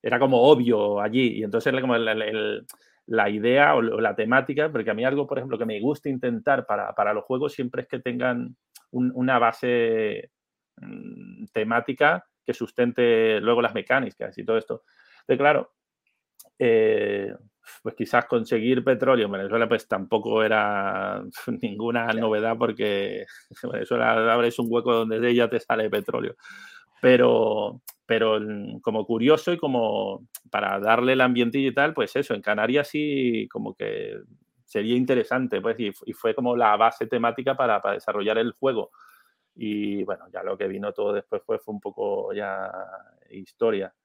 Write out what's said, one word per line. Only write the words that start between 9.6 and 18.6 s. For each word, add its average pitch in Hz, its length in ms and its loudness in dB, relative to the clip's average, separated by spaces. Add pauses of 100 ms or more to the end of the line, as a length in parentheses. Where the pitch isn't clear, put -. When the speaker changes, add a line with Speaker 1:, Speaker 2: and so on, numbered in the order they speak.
Speaker 1:
mm, 50 760 -16
temática 123 720 0 (200)
que 120 100 -4
sustente 117 880 2
luego 117 200 4
las 110 140 0
mecánicas 113 640 -2
y 110 60 -12
todo 110 120 0
esto. - 260 -6 (380)
Entonces, 127 180 0
claro, 143 340 2 (840)
eh, 104 760 2 (480)
pues, 101 120 -8
quizás - 320 0
conseguir 120 580 0